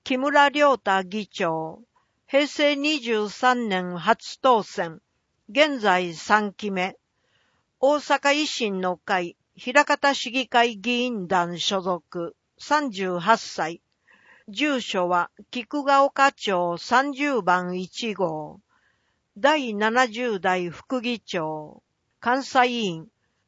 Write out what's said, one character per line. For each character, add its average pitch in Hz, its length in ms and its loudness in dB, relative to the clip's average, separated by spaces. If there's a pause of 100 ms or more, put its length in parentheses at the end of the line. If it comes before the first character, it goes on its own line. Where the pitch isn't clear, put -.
木 254 140 -2
村 285 320 4
良 285 280 4
太 190 260 0
議 190 240 -8
長、 160 540 -4 (460)
平 285 200 2
成 294 280 2
二 294 260 -2
十 220 260 -2
三 240 420 0
年 180 280 -2
初 180 420 0
当 240 240 4
選、 170 380 -8 (480)
現 277 300 2
在 180 340 2
三 208 400 0
期 208 180 -8
目、 185 240 -4 (840)
大 285 160 4
阪 285 460 0
維 302 40 0
新 202 360 -4
の 180 160 -2
会、 180 380 -4 (200)
枚 262 280 2
方 285 300 2
市 247 180 -6
議 247 160 -2
会 240 300 2
議 240 240 -2
員 226 260 -4
団 175 320 0
所 190 220 -2
属、 175 540 -6 (220)
三 294 320 -2
十 180 300 -4
八 208 180 4
歳、 170 440 -8 (640)
住 254 320 -2
所 185 300 -2
は 175 200 0 (220)
菊 254 320 -6
ヶ 277 220 6
丘 277 260 2
町 175 460 -2
三 269 340 0
十 269 300 -2
番 180 380 0
一 208 340 -8
号、 160 480 -6 (760)
第 269 360 2
七 226 340 2
十 220 320 -4
代 185 300 0
副 247 320 -6
議 233 180 -4
長、 156 640 -8 (400)
監 254 200 0
査 254 220 4
委 240 200 -2
員、 160 220 -6 (400)